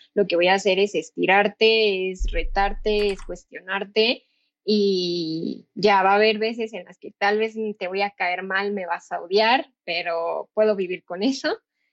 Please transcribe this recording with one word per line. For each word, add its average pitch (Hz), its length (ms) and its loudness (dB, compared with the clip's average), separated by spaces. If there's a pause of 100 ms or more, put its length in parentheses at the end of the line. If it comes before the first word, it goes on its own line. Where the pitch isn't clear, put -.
(140)
lo 175 120 2
que 175 100 0
voy 175 120 4
a 185 60 4
hacer 190 240 2
es 202 160 2
estirarte, 202 1160 2
es 185 220 -4
retarte, 202 800 0
es 190 140 -8
cuestionarte, 196 1000 -2 (400)
y 175 1120 -2
ya 196 280 4
va 190 100 4
a 202 40 4
haber 214 220 4
veces 226 360 -4
en 180 100 -12
las 175 140 -20
que - 140 -16
tal 202 260 0
vez 220 160 -2 (240)
te 185 100 -6
voy 196 140 -4
a 202 80 -2
caer 180 320 -4
mal, 196 300 -2
me 190 140 -6
vas 170 260 -8
a 175 80 -6
odiar, 220 460 2 (180)
pero 170 720 -4
puedo 214 220 2
vivir 180 280 -6
con 180 180 -8
eso. 269 360 -2 (340)